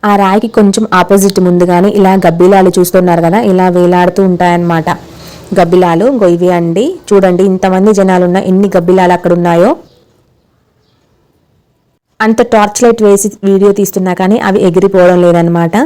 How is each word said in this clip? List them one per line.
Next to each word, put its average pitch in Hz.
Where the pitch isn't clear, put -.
ఆ -
రాయికి 202
కొంచెం 208
ఆపోజిట్ 190
ముందుగానే 180
ఇలా 190
గబ్బిలాలు 180
చూస్తున్నారు 180
కదా, 196
ఇలా 185
వేలాడుతూ 180
ఉంటాయన్నమాట 175
గబ్బిలాలు. 175
ఇంకో 208
ఇవి 180
అండి, 170
చూడండి 185
ఇంతమంది 190
జనాలున్నా 185
ఎన్ని 196
గబ్బిలాలు 180
అక్కడ 175
ఉన్నాయో. 175
అంత 226
టార్చ్ 208
లైట్ 233
వేసి 202
వీడియో 196
తీస్తున్నా 185
కానీ 190
అవి 196
ఎగిరిపోవడం 180
లేదనమాట. 170